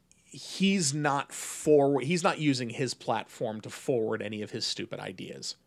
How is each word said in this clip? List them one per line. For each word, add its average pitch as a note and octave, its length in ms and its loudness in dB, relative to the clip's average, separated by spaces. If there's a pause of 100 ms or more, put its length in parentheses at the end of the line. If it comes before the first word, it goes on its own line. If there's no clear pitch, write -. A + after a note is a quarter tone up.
(240)
He's F#3 680 0
not D3 400 0
forward, C#3 720 4
he's E3 180 2
not F3+ 160 2
using C3 300 2
his A#2+ 240 -2
platform A2 680 -4
to G#2+ 100 -12
forward A2 520 -2
any G#2+ 200 -6
of G#2+ 100 -6
his A2 140 -4
stupid - 360 -6
ideas. - 640 -10